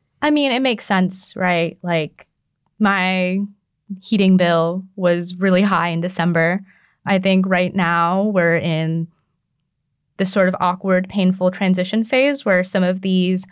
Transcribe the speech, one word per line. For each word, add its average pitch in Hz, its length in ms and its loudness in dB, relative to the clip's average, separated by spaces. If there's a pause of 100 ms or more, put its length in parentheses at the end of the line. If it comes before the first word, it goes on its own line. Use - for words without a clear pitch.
(200)
I 302 100 0
mean, 285 220 2
it 254 80 -2
makes 247 240 -2
sense, 185 500 -2
right? 175 480 -2
Like, 165 440 -4 (520)
my 185 640 0 (600)
heating 190 360 4
bill 170 480 0 (120)
was 175 380 -2
really 185 280 2
high 175 260 0
in 170 140 -2
December. 170 580 0 (460)
I 190 120 2
think 190 280 2
right 185 280 0
now 170 500 0
we're 175 320 2
in 165 520 -2 (1080)
this 190 140 -2
sort 190 180 2
of 185 120 -2
awkward, 185 480 0
painful 185 420 0
transition 185 540 0
phase 269 400 0
where 185 180 2
some 185 220 -2
of 185 180 -2
these 185 500 0